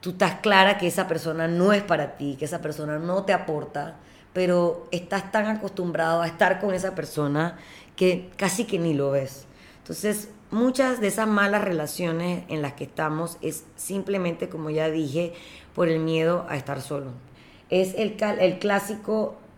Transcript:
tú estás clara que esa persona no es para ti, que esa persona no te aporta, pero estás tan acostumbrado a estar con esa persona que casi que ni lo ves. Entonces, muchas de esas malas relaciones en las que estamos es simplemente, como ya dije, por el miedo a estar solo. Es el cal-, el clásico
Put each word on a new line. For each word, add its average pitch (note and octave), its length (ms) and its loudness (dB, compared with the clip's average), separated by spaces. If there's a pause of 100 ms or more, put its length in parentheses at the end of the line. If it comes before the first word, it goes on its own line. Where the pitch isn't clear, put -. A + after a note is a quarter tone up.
tú F#3+ 100 -6
estás F3+ 300 2
clara G3+ 380 6
que F3+ 80 -2
esa F3+ 220 0
persona E3 400 -2
no F3 240 4
es G3+ 100 4
para D#3+ 340 0
ti, C#3+ 220 -4
que D#3 60 -4
esa D#3+ 160 -4
persona D3+ 380 -4
no F3+ 260 -2
te G3 80 2
aporta, - 640 -4 (360)
pero F3 580 2
estás F3+ 420 -4
tan G#3+ 140 2
acostumbrado E3+ 760 0
a E3+ 40 0
estar F#3 340 2
con G3+ 140 0
esa F#3 200 -4
persona D3+ 640 -2 (380)
que F3+ 400 2
casi F#3+ 280 -2
que - 140 -2
ni E3 160 2
lo C#3 160 2
ves. C3+ 360 -4 (320)
Entonces, G3+ 500 -4 (220)
muchas B3+ 500 2
de G3+ 80 2
esas A3 180 0
malas G3+ 380 4
relaciones F3 840 -2
en D#3 140 -4
las C3+ 120 -4
que C#3+ 100 -8
estamos D#3 560 -4
es D#3+ 240 -6 (100)
simplemente, F#3+ 760 -4
como D#3 220 -8
ya D#3 200 0
dije, D#3+ 420 -2 (420)
por F3 140 2
el D#3+ 100 2
miedo D#3+ 500 2
a D3 80 -4
estar C3+ 240 -6
solo. C#3 320 -8 (580)
Es F#3 260 2
el G#3+ 200 -2
cal-, G#3 220 0
el - 200 4
clásico G#3 760 -2 (220)